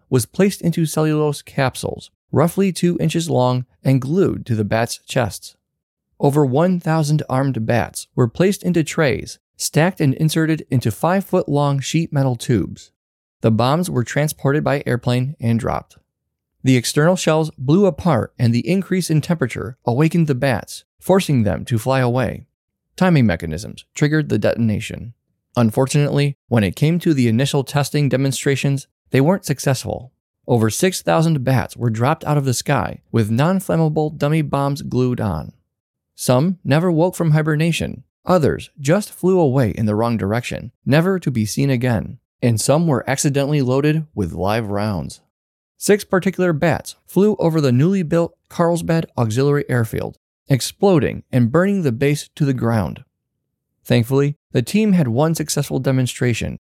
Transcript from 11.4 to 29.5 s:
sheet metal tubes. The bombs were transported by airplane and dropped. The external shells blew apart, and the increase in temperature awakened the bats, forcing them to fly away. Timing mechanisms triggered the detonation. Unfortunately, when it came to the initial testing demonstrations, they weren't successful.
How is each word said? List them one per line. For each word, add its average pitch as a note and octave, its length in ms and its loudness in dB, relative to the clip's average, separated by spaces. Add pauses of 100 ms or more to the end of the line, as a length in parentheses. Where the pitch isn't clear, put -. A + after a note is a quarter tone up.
sheet D#3+ 320 -4
metal C3+ 240 0
tubes. - 560 -2 (480)
The A#2 100 2
bombs C#3 400 2
were B2+ 140 0
transported D3 580 -2
by C3+ 240 -2
airplane B2+ 540 -2
and A#2 180 0
dropped. - 400 -6 (640)
The C3 140 4
external D3+ 400 2
shells D#3+ 420 0
blew D3+ 260 2
apart, E3 540 0
and A#2 160 2
the A#2+ 120 0
increase F#3 440 0
in D#3 100 2
temperature B2+ 640 -4
awakened D#3 440 2
the C#3 80 0
bats, B2 480 -4 (160)
forcing E3 420 2
them G2 220 -2
to A#2 140 -2
fly C3 200 0
away. B2 480 -2 (480)
Timing D#3+ 320 4
mechanisms D#2+ 640 -6
triggered D3+ 360 0
the A#2 100 0
detonation. A2 760 -2 (420)
Unfortunately, C#3 800 2 (100)
when A#2 160 2
it F2+ 140 0
came E3 240 2
to E3+ 120 2
the C3 140 2
initial B2+ 380 0
testing D3 440 -2
demonstrations, C3+ 800 -2 (240)
they C3 100 4
weren't F3+ 240 2
successful. - 680 -4 (360)